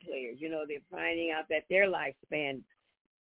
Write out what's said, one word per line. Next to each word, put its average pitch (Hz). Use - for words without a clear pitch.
players, 131
you 160
know, 156
they're 147
finding 165
out 156
that 156
their 190
lifespan, 147